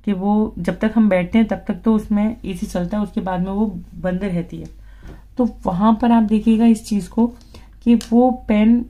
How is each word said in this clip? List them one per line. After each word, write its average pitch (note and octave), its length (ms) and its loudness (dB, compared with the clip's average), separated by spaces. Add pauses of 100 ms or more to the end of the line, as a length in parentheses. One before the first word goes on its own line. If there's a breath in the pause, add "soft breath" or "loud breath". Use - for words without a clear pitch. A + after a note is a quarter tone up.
कि G3+ 80 -2
वो G#3 460 -2
जब F3+ 200 -4
तक G#3+ 160 -2
हम A3 140 4
बैठते F3+ 280 0
हैं A3 100 4
तब F#3+ 200 -6
तक F3+ 180 -6
तो A3+ 100 4
उसमें G#3+ 500 -2
एसी F#3+ 200 -8
चलता F3+ 320 -4
है, G#3 60 -2
उसके G3 180 -6
बाद F3+ 200 -4
में F3+ 100 -4
वो G3+ 140 0 (300)
बंद F3+ 280 -4
रहती E3+ 340 -6
है। D#3+ 100 -14 (720 soft breath)
तो A#3+ 120 0 (160)
वहाँ G#3 360 2
पर A#3 100 2
आप A#3 120 4
देखिएगा A3 420 2
इस A3+ 200 4
चीज़ G3 240 -4
को A#3 180 0 (560 soft breath)
कि A#3 120 4 (140)
वो A#3+ 200 4 (180)
पेन A3+ 420 2